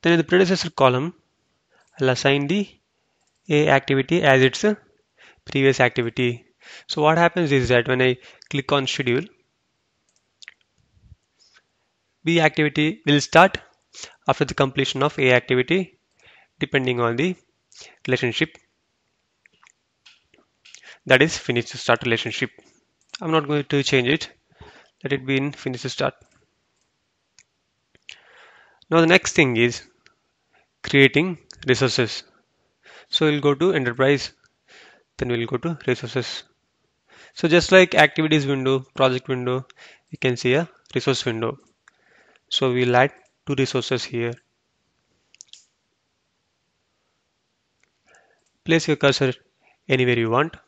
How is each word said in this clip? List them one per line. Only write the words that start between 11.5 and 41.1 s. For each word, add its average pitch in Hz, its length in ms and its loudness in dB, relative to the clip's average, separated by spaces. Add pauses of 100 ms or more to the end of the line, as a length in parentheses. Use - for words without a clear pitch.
B 165 180 0
activity 151 640 0
will 147 160 4
start 185 380 4 (680)
after 139 180 0
the - 100 -10
completion 135 480 -2
of 147 160 -2
A 127 120 4
activity, 127 680 0 (600)
depending 123 400 -2
on 117 180 0
the 180 180 -2 (720)
relationship. 127 500 -4 (2500)
That 131 160 4
is 165 160 0
finish 120 280 -4
to - 120 -16
start - 260 -2
relationship. 113 460 -4 (720)
I'm 170 80 -6
not 156 180 0
going 147 180 -2
to 143 180 -2
change 123 240 0
it. - 240 -4 (720)
Let 139 100 -4
it 131 100 -6
be 135 140 -2
in 143 140 -4
finish 127 320 -10
to 131 60 -8
start. 135 260 -6 (2750)
Now 165 120 4
the 165 60 4
next 185 260 2
thing 131 220 2
is 120 280 0 (1000)
creating 143 560 2 (300)
resources. 123 560 -2 (840)
So - 180 0
we'll 147 120 0
go 143 140 2
to 175 200 0
Enterprise, 131 580 0 (840)
then 123 120 -6
we'll 117 160 -2
go 127 120 -6
to 165 280 -6
Resources. - 580 -6 (880)
So - 160 -2
just 170 240 4
like 185 220 6
activities 156 520 2
window, 131 380 -2 (100)
project 127 320 0
window, 127 400 -4 (420)
you - 80 -16
can 127 200 -2
see 127 160 0
a 160 160 -2 (240)
resource 131 320 -4